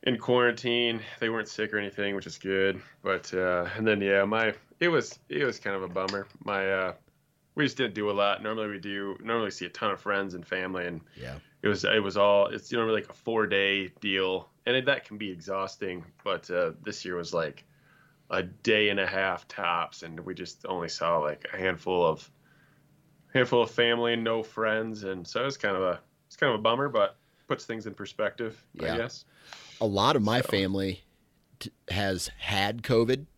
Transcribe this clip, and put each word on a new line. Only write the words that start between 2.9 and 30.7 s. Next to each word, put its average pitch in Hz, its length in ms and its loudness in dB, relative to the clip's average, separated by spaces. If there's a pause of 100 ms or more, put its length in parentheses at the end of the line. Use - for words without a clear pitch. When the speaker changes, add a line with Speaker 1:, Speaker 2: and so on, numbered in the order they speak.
Speaker 1:
But, 95 300 -2
uh, 90 420 2
and 110 120 -2
then, 101 140 4
yeah, 98 240 4
my, 110 280 2 (260)
it 170 80 2
was, - 320 0 (100)
it 147 140 -2
was 120 160 -2
kind 98 160 -4
of 95 80 -4
a 92 60 -6
bummer. 98 380 -4 (160)
My, 98 280 0
uh, 95 220 0 (640)
we 151 100 2
just - 120 -2
didn't 113 180 -2
do 104 140 0
a 101 40 0
lot. 101 280 2
Normally 107 280 -4
we 101 100 -8
do, 98 420 -6
normally 113 300 0
see - 140 -10
a 85 40 -8
ton 104 220 -2
of 95 100 -6
friends 98 320 -2
and 85 140 -12
family, 92 400 -4
and 85 140 -8 (140)
Speaker 2:
Yeah. 67 240 -12 (220)
Speaker 1:
it - 60 0
was, 98 160 0
it 104 200 4
was 98 140 -2
all, 101 300 6
it's - 240 -10
normally, 113 300 2
like, - 80 -14
a - 40 -18
four-day 98 760 0 (100)
deal, 95 500 0 (160)
and 123 100 2
it, 127 100 0
that 135 200 0
can 107 120 -14
be 104 140 -8
exhausting. 92 720 -6 (180)
But, 90 260 -4
uh, 87 220 0 (120)
this - 220 -10
year 90 100 -4
was, 85 180 -6
like, 80 320 -4 (680)
a 92 120 0
day 107 460 2
and 101 100 0
a 92 80 2
half 95 400 -2
tops, 85 560 -2
and 82 180 -12
we 92 140 -8
just - 300 -14
only 87 240 -4
saw, 85 300 0
like, 76 340 -2
a 101 40 -8
handful 90 480 2
of, 80 240 0 (1040)
handful 123 300 4
of 107 80 0
family 117 420 2
and 117 100 -2
no 113 200 0
friends, 110 600 -2
and 95 240 -6
so 113 140 -4
it 131 40 0
was 139 120 -4
kind 101 180 0
of 92 80 0
a, 87 160 0 (280)
it's - 100 -20
kind 143 160 4
of 104 60 0
a 107 40 -6
bummer, 127 260 2
but 190 280 2 (300)
puts - 180 -4
things 113 220 -8
in 101 60 -10
perspective, 107 680 -6 (100)
Speaker 2:
Yeah. 80 200 -4
Speaker 1:
I 82 40 -2
guess. 117 280 -6 (560)
Speaker 2:
A 113 60 0
lot 104 280 4
of 123 80 4
my 113 180 4
Speaker 1:
So. - 80 -2
Speaker 2:
family 95 540 0 (560)